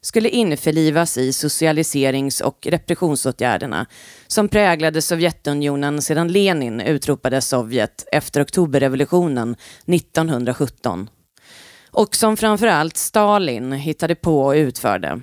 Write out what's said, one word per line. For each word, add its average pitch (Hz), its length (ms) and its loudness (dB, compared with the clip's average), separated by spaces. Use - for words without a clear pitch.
skulle 226 280 0
införlivas 160 880 0
i 127 120 0
socialiserings- 139 1120 0
och - 280 -4
repressionsåtgärderna 131 1160 -2
som 208 220 0
präglade 160 540 2
Sovjetunionen 143 1000 -2
sedan 165 260 0
Lenin 165 520 0
utropade 131 600 0
Sovjet 120 720 -2
efter 143 300 0
oktoberrevolutionen 135 1120 0
nittonhundrasjutton. 127 1300 -2
Och - 240 0
som 214 220 2
framförallt 196 600 2
Stalin 180 760 0
hittade 156 420 -2
på 160 260 0
och 139 120 2
utförde. 113 680 0